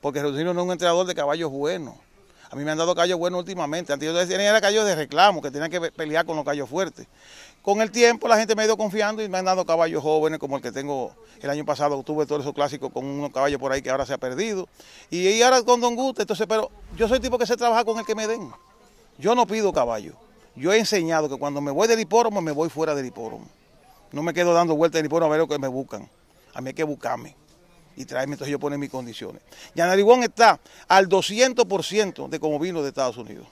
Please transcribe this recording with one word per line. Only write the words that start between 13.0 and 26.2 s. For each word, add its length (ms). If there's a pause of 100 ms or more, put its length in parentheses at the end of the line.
unos 260
caballos 300
por 100
ahí 120
que 80
ahora 160
se 80
ha 40
perdido. 500 (420)
Y, 180
y 140
ahora 200
con 180
Don 140
Gusta, 280
entonces, 260
pero 220 (260)
yo 120
soy 120
tipo 160
que 80
sé 120
trabajar 280
con 140
el 80
que 80
me 120
den. 240 (680)
Yo 160
no 120
pido 260
caballo. 420 (400)
Yo 180
he 60
enseñado 500
que 80
cuando 240
me 120
voy 160
del 120
hipódromo, 400
me 120
voy 180
fuera 240
del 100
hipódromo. 420 (680)
No 60
me 100
quedo 220
dando 200
vueltas 280
ni 80
por 120
a 60
ver 100
lo 80
que 120
me 100
buscan. 400 (460)